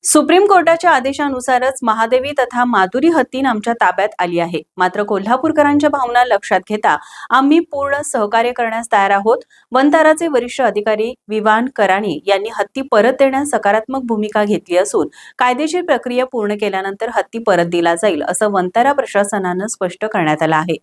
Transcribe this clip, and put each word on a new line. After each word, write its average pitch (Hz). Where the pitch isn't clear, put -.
सुप्रीम 330
कोर्टाच्या 339
आदेशानुसारच 262
महादेवी 233
तथा 247
माधुरी 240
हत्तीन 269
आमच्या 233
ताब्यात 196
आली 175
आहे. 170
मात्र 180
कोल्हापूरकरांच्या 285
भावना 247
लक्षात 202
घेता 214
आम्ही 277
पूर्ण 277
सहकार्य 226
करण्यास 233
तयार 196
आहोत. 208
वंताराचे 311
वरिष्ठ 247
अधिकारी 214
विवान 214
कराणी 190
यांनी 196
हत्ती -
परत 247
देण्यास 269
सकारात्मक 220
भूमिका 214
घेतली 208
असून 190
कायदेशीर 302
प्रक्रिया 247
पूर्ण 214
केल्यानंतर 196
हत्ती 226
परत 185
दिला 170
जाईल, 170
असं 208
वंतारा 202
प्रशासनानं 202
स्पष्ट 185
करण्यात 160
आलं 160
आहे. 160